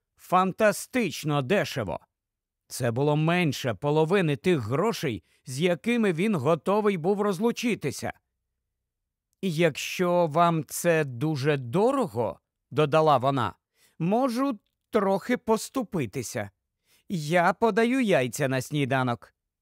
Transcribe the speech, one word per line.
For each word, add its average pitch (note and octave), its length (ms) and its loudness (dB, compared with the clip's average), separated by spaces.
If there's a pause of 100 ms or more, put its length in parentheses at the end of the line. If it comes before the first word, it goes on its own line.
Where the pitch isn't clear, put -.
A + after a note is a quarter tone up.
(160)
фантастично F#3 1300 0
дешево. C3 580 -2 (680)
Це B2 240 -4
було D3 240 2
менше D#3 580 0
половини D#3 640 0
тих F3 240 2
грошей, C3+ 640 -4 (220)
з C3 160 -8
якими G3+ 520 0
він G3 220 0
готовий F3+ 600 0
був F#3+ 240 0
розлучитися. G#3 920 -2 (1300)
"Якщо F3 840 0
вам D#3+ 400 2
це D#3+ 360 0
дуже C#3+ 540 -2
дорого", C3+ 800 -2 (320)
додала D3+ 460 4
вона, B2 380 0 (440)
"можу A#3 600 0 (300)
трохи G3 480 0
поступитися. C#3 1120 -4 (600)
Я F3 440 2
подаю A#3 480 2
яйця C#3+ 460 2
на C3 140 0
сніданок". C3 720 -2 (280)